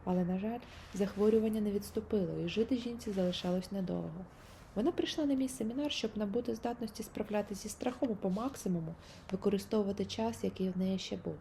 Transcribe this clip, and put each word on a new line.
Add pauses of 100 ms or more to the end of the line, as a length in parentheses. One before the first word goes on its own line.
Але,
на
жаль, (340)
захворювання
не
відступило,
і
жити
жінці
залишалось
недовго. (500)
Вона
прийшла
на
мій
семінар,
щоб
набути
здатності
справлятися
зі
страхом
по
максимуму, (380)
використовувати
час,
який
в
неї
ще
був.